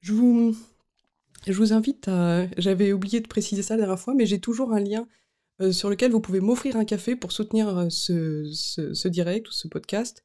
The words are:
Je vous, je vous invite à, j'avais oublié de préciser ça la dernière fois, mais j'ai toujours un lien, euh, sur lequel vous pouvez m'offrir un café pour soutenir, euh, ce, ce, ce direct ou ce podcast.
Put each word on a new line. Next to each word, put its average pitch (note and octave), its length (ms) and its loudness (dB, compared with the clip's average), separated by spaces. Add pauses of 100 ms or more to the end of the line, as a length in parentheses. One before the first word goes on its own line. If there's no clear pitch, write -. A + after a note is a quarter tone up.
Je F3+ 120 -6
vous, A#3 420 4 (880)
je G3 80 -2
vous G#3+ 200 4
invite A3 340 0
à, F3 400 2 (100)
j'avais G3 360 2
oublié G3+ 260 0
de A3+ 80 -4
préciser G#3 340 -2
ça G3+ 140 -4
la A3+ 60 2
dernière F#3+ 180 0
fois, A#3+ 140 -6
mais C4 120 4
j'ai G3 140 2
toujours A#3 340 -2
un G#3+ 60 2
lien, G#3 280 -2 (540)
euh, F#3+ 100 2
sur F#3 180 -2
lequel G3+ 220 2
vous A3+ 100 4
pouvez F#3+ 180 -2
m'offrir A#3+ 380 0
un A3 80 2
café G#3+ 300 -2
pour - 160 -8
soutenir, A3 360 0 (100)
euh, F3 120 0
ce, D#3+ 640 -2
ce, D#3+ 400 -6
ce - 140 -4
direct F3+ 420 -2
ou - 20 -16
ce - 160 -8
podcast. - 580 -6